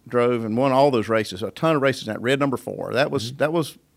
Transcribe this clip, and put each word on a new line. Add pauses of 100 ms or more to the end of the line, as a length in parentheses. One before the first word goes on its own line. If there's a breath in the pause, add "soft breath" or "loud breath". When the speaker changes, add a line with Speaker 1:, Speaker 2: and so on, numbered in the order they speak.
Speaker 1:
drove
and
won
all
those
races,
a
ton
of
races
in
that
red
number
four.
That
was,
Speaker 2:
Mm-hmm.
Speaker 1:
that
was (200)